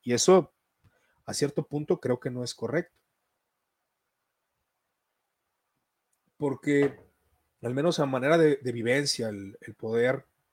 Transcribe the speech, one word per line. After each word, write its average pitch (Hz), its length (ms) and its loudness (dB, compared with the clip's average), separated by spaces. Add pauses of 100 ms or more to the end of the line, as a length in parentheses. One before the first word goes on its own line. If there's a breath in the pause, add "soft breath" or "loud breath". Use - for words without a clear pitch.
y 123 120 -2
eso, 175 400 4 (720)
a - 80 -10
cierto 147 340 -4
punto, 151 320 -4
creo 123 220 -4
que 135 80 -8
no 123 120 -8
es 120 140 -10
correcto. 123 400 -6 (3500)
Porque, 143 600 0 (640)
al 117 120 -6
menos 160 260 0
a 147 60 0
manera 135 320 2
de, 151 200 4
de 123 140 -6
vivencia, 120 580 -2
el, 98 320 -10
el 104 120 -16
poder 117 520 -2 (280)